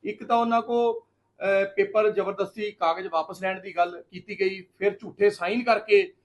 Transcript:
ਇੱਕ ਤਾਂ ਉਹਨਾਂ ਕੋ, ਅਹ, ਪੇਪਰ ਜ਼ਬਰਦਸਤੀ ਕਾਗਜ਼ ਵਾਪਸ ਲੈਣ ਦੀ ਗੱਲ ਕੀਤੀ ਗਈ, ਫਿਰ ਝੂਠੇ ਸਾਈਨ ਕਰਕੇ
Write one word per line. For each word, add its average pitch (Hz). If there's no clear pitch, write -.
ਇੱਕ -
ਤਾਂ 233
ਉਹਨਾਂ 233
ਕੋ, 233
ਅਹ, -
ਪੇਪਰ 214
ਜ਼ਬਰਦਸਤੀ 196
ਕਾਗਜ਼ 180
ਵਾਪਸ 170
ਲੈਣ 185
ਦੀ 185
ਗੱਲ 175
ਕੀਤੀ 185
ਗਈ, 190
ਫਿਰ 196
ਝੂਠੇ 202
ਸਾਈਨ 202
ਕਰਕੇ 208